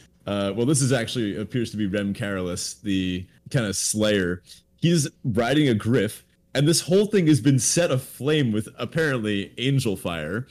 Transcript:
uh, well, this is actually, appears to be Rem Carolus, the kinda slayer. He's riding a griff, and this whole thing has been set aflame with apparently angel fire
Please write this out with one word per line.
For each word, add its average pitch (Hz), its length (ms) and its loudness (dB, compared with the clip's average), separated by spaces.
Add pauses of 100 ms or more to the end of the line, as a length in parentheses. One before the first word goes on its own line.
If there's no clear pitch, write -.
(260)
uh, 98 300 -2
well, 117 100 0
this 139 160 2
is 131 120 2
actually, 113 420 -2
appears 107 360 -4
to 107 60 -10
be 107 80 0
Rem 101 280 -2
Carolus, 92 600 -6
the 92 500 -2 (240)
kinda 110 240 -2
slayer. 101 680 0 (360)
He's 165 320 2 (160)
riding 127 420 2
a 123 60 4
griff, 107 500 0 (320)
and 143 100 2
this 160 160 4
whole 196 240 4
thing 202 220 2
has 147 140 6
been 135 180 4
set - 320 0
aflame 131 640 -2
with 107 240 -4
apparently 120 800 -2
angel 123 400 0
fire 85 540 -6